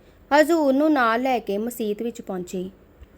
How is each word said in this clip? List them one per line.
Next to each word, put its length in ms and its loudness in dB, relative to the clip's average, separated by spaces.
ਹਜ਼ੂਰ 360 4
ਨੂੰ 200 2
ਨਾਲ 280 2
ਲੈ 180 0
ਕੇ 180 -6
ਮਸੀਤ 440 -6
ਵਿੱਚ 200 -8
ਪਹੁੰਚੇ। 480 -8